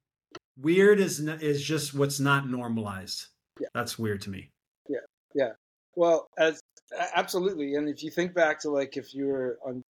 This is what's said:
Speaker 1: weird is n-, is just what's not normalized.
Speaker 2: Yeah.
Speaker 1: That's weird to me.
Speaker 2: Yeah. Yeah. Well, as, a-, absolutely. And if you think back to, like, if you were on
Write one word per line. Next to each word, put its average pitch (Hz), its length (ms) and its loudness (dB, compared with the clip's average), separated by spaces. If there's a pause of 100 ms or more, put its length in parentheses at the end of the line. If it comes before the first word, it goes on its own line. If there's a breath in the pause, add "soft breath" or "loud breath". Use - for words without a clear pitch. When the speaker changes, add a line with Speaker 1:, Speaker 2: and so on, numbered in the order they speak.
(580)
Speaker 1:
weird 190 420 6
is 170 200 0
n-, 156 220 -6
is 147 200 0
just 147 320 -2
what's 139 260 0
not 139 300 2
normalized. 113 760 -4 (320)
Speaker 2:
Yeah. - 140 -8
Speaker 1:
That's 117 260 -4
weird 104 220 -2
to - 80 -10
me. 95 200 -12 (380)
Speaker 2:
Yeah. 139 120 -4 (360)
Yeah. 131 140 2 (460)
Well, 170 320 4 (100)
as, 160 220 2 (380)
a-, 175 200 -4
absolutely. 170 580 0
And 147 140 -2
if 131 140 -8
you 151 80 -8
think 175 220 -2
back 156 280 2
to, 151 80 -4
like, 139 260 -2
if 131 180 -10
you 139 140 -4
were 131 380 -2
on 127 240 -8